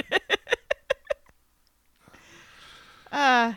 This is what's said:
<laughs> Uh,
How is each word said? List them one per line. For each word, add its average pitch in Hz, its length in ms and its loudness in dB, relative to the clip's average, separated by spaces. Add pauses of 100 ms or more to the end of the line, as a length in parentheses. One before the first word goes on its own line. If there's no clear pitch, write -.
<laughs> - 40 -4 (3000)
Uh, 247 460 2